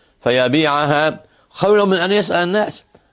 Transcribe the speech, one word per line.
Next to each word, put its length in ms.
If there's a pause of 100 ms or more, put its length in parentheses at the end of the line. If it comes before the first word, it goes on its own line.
(200)
فيبيعها، 1000 (300)
خير 340
من 120
أن 160
يسأل 300
الناس. 420 (280)